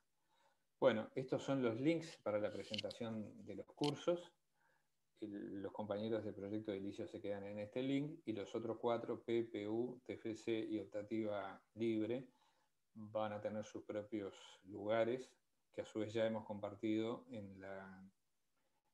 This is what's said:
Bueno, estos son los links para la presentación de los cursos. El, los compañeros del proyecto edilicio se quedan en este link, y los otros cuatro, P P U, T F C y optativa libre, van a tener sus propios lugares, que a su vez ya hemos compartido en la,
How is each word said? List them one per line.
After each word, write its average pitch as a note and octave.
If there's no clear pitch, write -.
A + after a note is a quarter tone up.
Bueno, A2
estos C3
son C3+
los A#2
links D#3+
para G#2
la G#2
presentación G2+
de G2
los -
cursos. D3+
El, G2+
los F#2+
compañeros G#2+
del G#2
proyecto G#2
edilicio G2
se G#2
quedan G2+
en G#2
este G#2
link, C#3
y A2+
los G2+
otros A2+
cuatro, A#2
P A#2
P G#2
U, A#2+
T G#2
F A2
C A2+
y G#2+
optativa G#2
libre, A2+
van G#2+
a G#2
tener G#2
sus -
propios G#2
lugares, A2+
que G#2
a -
su -
vez G#2
ya A2
hemos A2+
compartido G#2+
en G2
la, F#2+